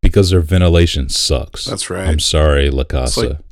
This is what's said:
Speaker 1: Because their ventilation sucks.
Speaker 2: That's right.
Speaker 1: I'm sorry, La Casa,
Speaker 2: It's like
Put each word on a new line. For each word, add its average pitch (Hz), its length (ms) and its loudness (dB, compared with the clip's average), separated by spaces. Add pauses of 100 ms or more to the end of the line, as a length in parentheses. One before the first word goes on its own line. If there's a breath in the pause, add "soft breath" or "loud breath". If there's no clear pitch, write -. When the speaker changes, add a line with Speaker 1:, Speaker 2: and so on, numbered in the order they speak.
Speaker 1:
Because 95 300 2
their 92 100 4
ventilation 85 680 2
sucks. - 560 -4
Speaker 2:
That's - 240 -8
right. 90 180 -6
Speaker 1:
I'm 78 120 0
sorry, 71 500 2
La 67 140 -2
Casa, 67 360 -4
Speaker 2:
It's 107 100 0
like 76 80 -8 (140)